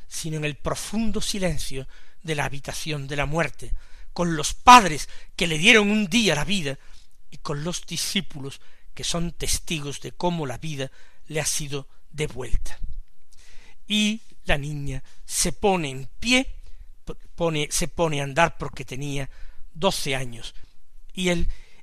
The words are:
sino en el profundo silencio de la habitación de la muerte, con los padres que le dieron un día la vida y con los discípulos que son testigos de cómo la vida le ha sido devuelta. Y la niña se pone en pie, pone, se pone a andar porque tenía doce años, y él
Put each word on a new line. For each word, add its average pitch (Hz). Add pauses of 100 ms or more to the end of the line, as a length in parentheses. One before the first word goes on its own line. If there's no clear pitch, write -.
sino 156
en 151
el 147
profundo 214
silencio 156 (340)
de 156
la 139
habitación 139
de 143
la 143
muerte, 151 (400)
con 170
los 147
padres 196 (260)
que 175
le 160
dieron 208
un 214
día 190
la 147
vida 151 (500)
y -
con 147
los 170
discípulos - (340)
que -
son 170
testigos -
de 139
cómo 170
la 120
vida 135 (360)
le 151
ha 143
sido 139 (220)
devuelta. - (1080)
Y 214 (240)
la 165
niña 143 (220)
se -
pone 180
en 131 (120)
pie, 254 (800)
pone, 156
se -
pone 156
a 139
andar 143
porque 139
tenía 139 (420)
doce 160
años, 120 (580)
y 180
él 170 (360)